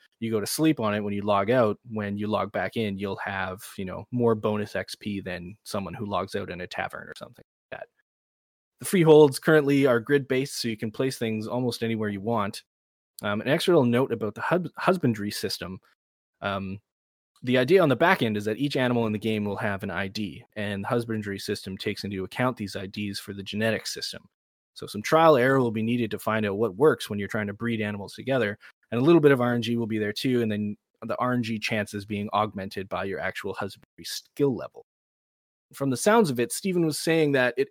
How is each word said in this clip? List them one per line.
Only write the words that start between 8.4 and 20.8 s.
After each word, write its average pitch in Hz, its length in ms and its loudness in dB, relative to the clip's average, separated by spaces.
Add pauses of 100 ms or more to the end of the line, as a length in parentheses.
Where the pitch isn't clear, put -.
The 131 80 -12
freeholds 151 540 8
currently 143 460 4
are 120 120 6
grid 139 300 2
based, 131 320 -2
so 120 80 -4
you 113 80 -4
can 110 160 -6
place 135 260 -4
things 110 300 -4
almost 123 340 -2
anywhere 110 260 -2
you 101 120 -4
want. 107 420 -2 (600)
Um, 104 180 -2
an - 80 -4
extra 165 260 4
little 127 160 6
note 123 220 2
about 110 240 -4
the - 60 -12
hub-, 170 340 -2
husbandry 117 560 0
system. 92 480 -8 (600)
Um, 98 380 -4 (640)
the 123 160 2
idea 160 240 6
on 156 60 6
the 127 80 4
back 170 260 4
end 110 140 0
is 104 80 -4
that 107 140 -4
each 143 180 -2
animal 123 300 2
in 107 60 0
the 107 60 -2
game 107 260 -2
will 101 120 -4
have 101 260 -4
an 101 80 -6
I 92 160 -4
D, 101 380 -8 (100)
and 101 300 -6